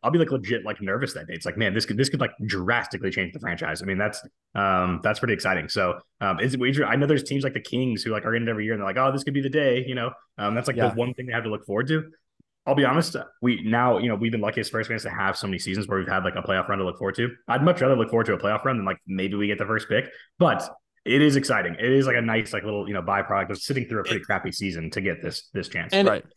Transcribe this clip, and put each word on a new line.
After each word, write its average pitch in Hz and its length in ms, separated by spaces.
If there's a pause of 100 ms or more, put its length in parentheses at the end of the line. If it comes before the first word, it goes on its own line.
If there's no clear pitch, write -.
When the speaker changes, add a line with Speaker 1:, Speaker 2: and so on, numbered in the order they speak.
Speaker 1:
I'll 123 80
be, 170 80
like, 160 140
legit, 107 340
like, 107 160
nervous 107 320
that 80 140
day. 85 60
It's 85 120
like, 85 100
man, 104 160
this 110 140
could, 104 100
this 135 140
could, 135 100
like, 120 120 (120)
drastically 98 640
change 90 220
the - 60
franchise. 87 420
I 92 60
mean, 98 100
that's, 104 240 (360)
um, 92 460
that's 107 180
pretty 113 140
exciting. 90 340
So, 90 320 (200)
um, 92 200
it's, 127 160
we, 135 280
I 110 120
know 139 100
there's 147 160
teams 139 220
like 131 100
the 127 60
Kings 123 420
who, 117 80
like, 107 160
are 113 80
in 117 80
it 113 80
every 107 140
year, 113 100
and 104 60
they're 98 80
like, 95 100
"Oh, 135 140
this 139 120
could 139 100
be 139 60
the 135 80
day," 135 380
you 127 80
know? 123 160 (260)
Um, 104 180
that's, 123 120
like, 127 100
Speaker 2:
Yeah. 113 140
Speaker 1:
the 110 60
one 123 180
thing 127 120
they 120 60
have 117 120
to 110 60
look 104 140
forward 110 240
to. 156 220 (560)
I'll 135 80
be 139 100
honest, 156 320 (240)
we 120 240
now, 120 340
you 120 100
know, 110 60
we've 113 160
been 113 120
lucky 110 180
as 101 60
Spurs - 200
fans 113 180
to 92 60
have 98 260
so - 100
many 95 120
seasons 95 300
where 98 100
we've 90 80
had, 95 180
like, 90 120
a 92 60
playoff 92 260
run 101 100
to 95 60
look 87 140
forward 98 160
to. 120 160 (180)
I'd 131 160
much 135 160
rather 131 160
look 110 140
forward 113 160
to 107 80
a 87 40
playoff 104 260
run 131 120
than, 101 80
like, 95 220
maybe 95 280
we 104 120
get 104 100
the 104 80
first 107 240
pick, 120 160 (340)
but 131 300 (380)
it 139 160
is 143 140
exciting. 104 440
It 120 100
is, 135 160
like, 123 100
a 120 40
nice, 113 320
like, 101 100
little, 104 240
you 101 60
know, 95 80
byproduct 98 480
of 98 100
sitting 135 300
through 110 120
a 92 40
pretty 110 140
Speaker 3:
It - 60
Speaker 1:
crappy 92 280
season 82 380
to 101 100
get 92 220
this, - 320
this 90 140
chance. - 260
Speaker 3:
And, 196 120
Speaker 2:
Right. 107 160 (140)